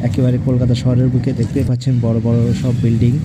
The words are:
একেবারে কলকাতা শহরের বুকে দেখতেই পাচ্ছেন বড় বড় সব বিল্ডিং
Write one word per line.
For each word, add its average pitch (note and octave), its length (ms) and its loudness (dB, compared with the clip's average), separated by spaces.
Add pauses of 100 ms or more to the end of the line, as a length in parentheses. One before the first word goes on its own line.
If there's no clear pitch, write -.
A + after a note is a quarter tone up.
একেবারে B2+ 300 0 (100)
কলকাতা B2 340 2
শহরের B2+ 320 2
বুকে B2+ 260 0
দেখতেই C3 300 -2
পাচ্ছেন B2+ 240 -2 (120)
বড় A2+ 200 0
বড় A#2 140 2 (220)
সব B2+ 120 0 (100)
বিল্ডিং A#2 300 2 (120)